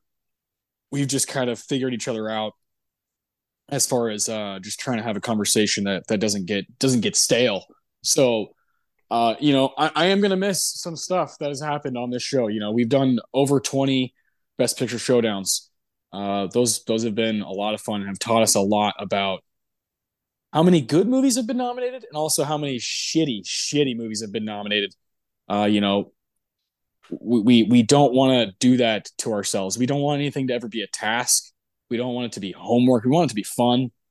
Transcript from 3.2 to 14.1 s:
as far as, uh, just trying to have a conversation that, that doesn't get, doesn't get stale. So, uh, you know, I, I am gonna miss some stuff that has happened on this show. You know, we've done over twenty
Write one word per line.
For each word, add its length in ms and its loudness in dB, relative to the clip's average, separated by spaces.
as 160 -2
far 240 0
as, 200 -4
uh, 340 -6
just 160 -10
trying 180 -4
to 60 -4
have 140 -4
a 40 -10
conversation 600 0
that, 240 -4
that 120 0
doesn't 280 -2
get, 320 -6
doesn't 220 2
get 140 -2
stale. 500 2
So, 500 2
uh, 300 2
you 140 4
know, 240 4
I, 180 2
I 120 2
am 120 4
gonna 160 2
miss 280 0
some 340 -8
stuff 420 -4
that 80 -4
has 140 -6
happened 360 -4
on 120 -6
this 140 -6
show. 240 0
You 120 -4
know, 120 -4
we've 180 0
done 300 2
over 280 2
twenty 520 -2